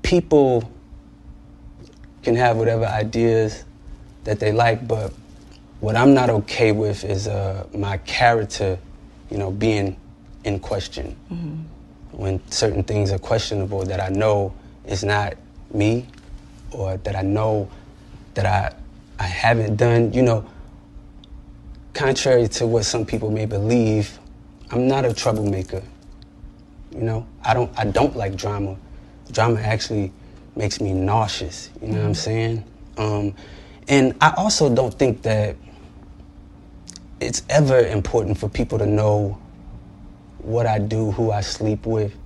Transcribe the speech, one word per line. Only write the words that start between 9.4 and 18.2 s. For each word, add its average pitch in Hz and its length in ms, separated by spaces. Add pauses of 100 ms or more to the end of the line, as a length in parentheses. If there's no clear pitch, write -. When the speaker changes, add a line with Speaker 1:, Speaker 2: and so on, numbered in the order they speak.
Speaker 1:
being 101 460 (480)
in 101 140
question. - 580 (160)
Speaker 2:
Mm-hmm. 170 220 (580)
Speaker 1:
When 95 280 (100)
certain 98 320
things 101 300
are 95 60
questionable 101 680
that 92 160
I 95 80
know 101 440 (340)
is 98 180
not 104 300 (380)
me 110 340 (680)
or 95 260
that 98 180
I 95 60
know 107 460 (680)